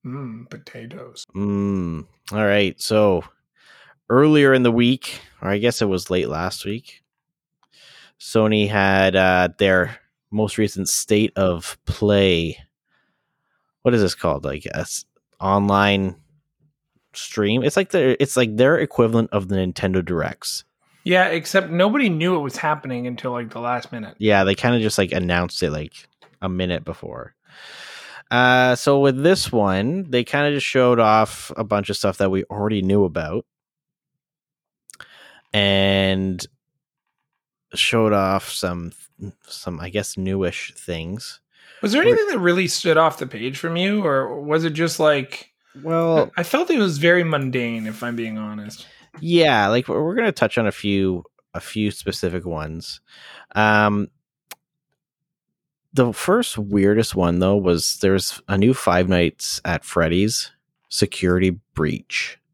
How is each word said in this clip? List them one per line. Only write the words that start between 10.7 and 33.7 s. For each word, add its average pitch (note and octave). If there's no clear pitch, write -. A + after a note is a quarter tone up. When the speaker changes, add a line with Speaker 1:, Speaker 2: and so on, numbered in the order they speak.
Speaker 2:
state -
of F2+
play. F#2+
What B2
is A2+
this F2+
called? C#2+
Like, C#2
a -
s-, -
online G2
stream? A2
It's C#3+
like F#3+
the, C3
it's C3+
like A2+
their C3+
equivalent A2+
of F#2+
the G2
Nintendo F#2
Directs. -
Speaker 1:
Yeah, F3+
except E3
nobody G#3+
knew E3+
it -
was C#3
happening C3
until, B2
like, A#2+
the A#2
last A#2+
minute. A2+
Speaker 2:
Yeah, G2+
they G2
kinda A#2+
just, G#2+
like, F#2+
announced F2
it, E2+
like, D2+
a F#2+
minute F2+
before. -
Uh, B2+
so C#3
with C3+
this F3+
one, A#2
they B2
kinda D3
just C#3+
showed B2
off A2
a A2
bunch G2+
of G2
stuff F#2+
that F#2+
we F#2+
already G#2
knew G2
about. E2+